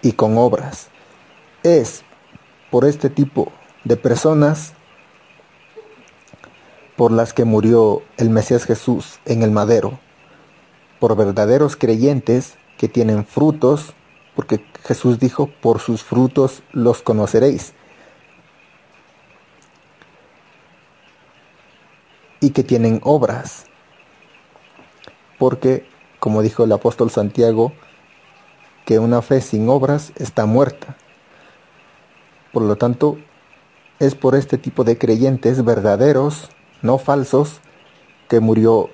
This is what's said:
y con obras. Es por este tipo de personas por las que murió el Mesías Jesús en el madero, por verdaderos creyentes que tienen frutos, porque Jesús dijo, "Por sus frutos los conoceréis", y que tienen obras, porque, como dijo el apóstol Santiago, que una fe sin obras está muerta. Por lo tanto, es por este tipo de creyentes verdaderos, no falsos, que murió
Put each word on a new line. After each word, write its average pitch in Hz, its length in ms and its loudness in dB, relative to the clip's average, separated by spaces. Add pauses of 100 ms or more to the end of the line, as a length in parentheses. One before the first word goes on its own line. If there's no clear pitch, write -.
y 113 120 0
con 110 240 0
obras. 123 500 -2 (760)
Es 160 400 0 (680)
por 123 140 2
este 147 240 0
tipo 139 420 -2 (320)
de 117 140 0
personas 147 760 0 (2250)
por 117 160 2
las 117 220 0
que 117 100 0
murió 110 600 2 (120)
el 117 140 0
Mesías 110 340 0
Jesús - 600 -6
en 117 180 -2
el 107 80 2
madero, 107 480 0 (1000)
por 113 180 0
verdaderos 107 580 0
creyentes 123 800 0 (220)
que 127 100 -4
tienen 110 380 0
frutos, 151 680 0 (400)
porque - 320 -6 (200)
Jesús 123 340 -2
dijo, 135 320 -2 (100)
"Por 220 200 0
sus 113 220 -6
frutos 127 680 0
los 120 300 0
conoceréis", 113 720 0 (4000)
y 143 120 2
que 131 120 -2
tienen 113 400 0
obras, 127 640 -2 (1700)
porque, 127 500 0 (320)
como 107 220 -2
dijo 110 220 0
el 110 80 2
apóstol 117 400 0
Santiago, 113 600 0 (1120)
que 110 140 2
una 117 240 2
fe - 180 0
sin 107 260 -2
obras 143 480 0
está 110 300 -4
muerta. 120 500 0 (1600)
Por 113 80 -2
lo 104 140 0
tanto, 123 420 -2 (840)
es 139 140 0
por 131 220 0
este 139 240 -2
tipo - 240 -6
de 117 160 0
creyentes 123 680 0
verdaderos, 120 840 0 (340)
no 127 160 0
falsos, 143 640 -2 (680)
que 117 100 2
murió 110 540 2